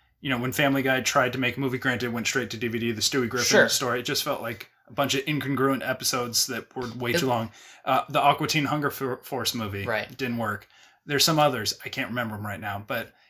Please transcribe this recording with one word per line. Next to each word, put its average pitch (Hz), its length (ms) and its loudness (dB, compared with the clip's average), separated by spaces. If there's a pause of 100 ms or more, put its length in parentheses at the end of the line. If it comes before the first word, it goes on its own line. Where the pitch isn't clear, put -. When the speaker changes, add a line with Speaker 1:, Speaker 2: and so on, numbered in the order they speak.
(220)
Speaker 1:
you 143 100 -2
know, 123 80 0
when 127 120 0
Family 139 300 4
Guy 127 200 2
tried 123 320 4
to 123 60 -4
make 120 180 0
a - 20 -2
movie, 131 180 0
granted, 123 300 0
it 113 60 -4
went 117 120 -4
straight 120 260 -2
to 117 60 -6
D 117 100 -2
V 113 120 -2
D, 117 140 0
the 107 80 -6
Stewie 123 280 2
Griffin 123 160 0
Speaker 2:
Sure. 139 240 6
Speaker 1:
story. 123 300 0
It 123 40 -4
just 139 200 -2
felt - 180 -2
like 113 280 -8 (180)
a - 60 -20
bunch 135 200 0
of 135 120 0
incongruent 135 640 0
episodes 123 600 0
that 117 280 -8
were 123 120 -6
way 120 240 -4
Speaker 2:
It 165 80 2
Speaker 1:
too 131 80 2
long. 113 240 0 (340)
Uh, 131 240 2
the 139 100 0
Aqua 147 280 4
Teen 147 180 2
Hunger 143 240 0
Fo-, 135 280 -4
Force 117 360 -6
movie 101 320 -4
Speaker 2:
Right. 110 320 -4
Speaker 1:
didn't 120 200 -4
work. 104 300 -4 (380)
There's 143 180 2
some 160 140 4
others. 131 380 2 (100)
I - 40 -12
can't 135 200 -4
remember 117 260 -4
'em 104 100 -6
right 101 140 -6
now. 101 280 -6
But, 113 260 -6 (160)